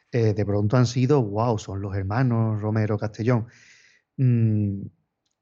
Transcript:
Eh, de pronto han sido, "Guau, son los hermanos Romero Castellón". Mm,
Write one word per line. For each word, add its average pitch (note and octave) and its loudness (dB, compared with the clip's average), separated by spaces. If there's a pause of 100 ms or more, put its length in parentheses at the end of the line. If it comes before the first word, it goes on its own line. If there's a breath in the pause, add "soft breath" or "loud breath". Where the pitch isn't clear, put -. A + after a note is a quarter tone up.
(120)
Eh, A2+ 2
de G2 0
pronto G#2 0
han B2 6
sido, C3 2
"Guau, A2 -2
son G2 -8
los G2 -6
hermanos A2 0
Romero G#2+ 0
Castellón". A2+ -2 (680 loud breath)
Mm, A2 2 (600)